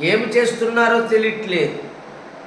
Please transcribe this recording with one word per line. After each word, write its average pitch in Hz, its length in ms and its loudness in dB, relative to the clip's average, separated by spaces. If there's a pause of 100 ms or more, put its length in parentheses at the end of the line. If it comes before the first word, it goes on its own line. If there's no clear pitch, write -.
ఏమి 208 280 0
చేస్తున్నారో 233 720 2
తెలియట్లేదు, 214 800 0 (680)